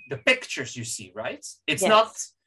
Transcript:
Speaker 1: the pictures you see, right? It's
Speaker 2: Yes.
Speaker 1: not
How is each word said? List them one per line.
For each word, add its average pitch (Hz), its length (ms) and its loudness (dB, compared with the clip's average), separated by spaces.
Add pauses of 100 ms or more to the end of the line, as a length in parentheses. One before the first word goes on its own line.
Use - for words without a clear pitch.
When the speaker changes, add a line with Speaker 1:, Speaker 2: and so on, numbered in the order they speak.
Speaker 1:
the 131 100 -6
pictures 254 580 -2
you 117 80 -10
see, 95 300 -10
right? 117 300 -8 (220)
It's - 160 -2
Speaker 2:
Yes. 185 60 4
Speaker 1:
not 220 280 6 (300)